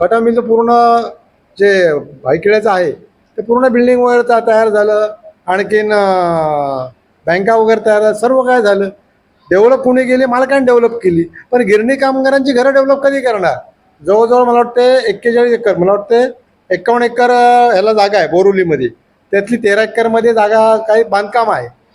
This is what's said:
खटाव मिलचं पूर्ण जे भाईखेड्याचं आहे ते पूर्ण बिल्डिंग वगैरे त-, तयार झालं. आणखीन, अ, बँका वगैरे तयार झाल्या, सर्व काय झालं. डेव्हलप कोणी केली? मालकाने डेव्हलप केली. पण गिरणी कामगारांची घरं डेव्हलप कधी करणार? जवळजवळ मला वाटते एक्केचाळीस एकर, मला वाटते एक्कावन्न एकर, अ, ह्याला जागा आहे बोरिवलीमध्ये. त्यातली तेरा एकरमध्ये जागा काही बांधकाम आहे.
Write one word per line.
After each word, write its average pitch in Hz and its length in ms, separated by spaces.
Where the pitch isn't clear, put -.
खटाव 214 200
मिलचं 233 200
पूर्ण 233 580
जे 190 400
भाईखेड्याचं 190 720
आहे 180 220
ते 208 60
पूर्ण 240 260
बिल्डिंग 247 320
वगैरे 240 220
त-, 233 240
तयार 226 220
झालं. 214 460
आणखीन, 202 460
अ, 202 140
बँका 190 280
वगैरे 220 320
तयार 208 140
झाल्या, 214 180
सर्व 254 240
काय 254 200
झालं. 196 260
डेव्हलप 226 280
कोणी 254 260
केली? 254 200
मालकाने 262 400
डेव्हलप 233 300
केली. 170 300
पण 247 120
गिरणी 214 340
कामगारांची 269 560
घरं 254 220
डेव्हलप 277 260
कधी 277 200
करणार? 202 340
जवळजवळ 226 360
मला 240 160
वाटते 247 500
एक्केचाळीस 240 440
एकर, 220 240
मला 175 160
वाटते 233 360
एक्कावन्न 233 340
एकर, 240 260
अ, 240 420
ह्याला 202 200
जागा 208 260
आहे 160 100
बोरिवलीमध्ये. 175 600
त्यातली 202 260
तेरा 214 260
एकरमध्ये 226 520
जागा 220 420
काही 220 280
बांधकाम 214 460
आहे. 123 180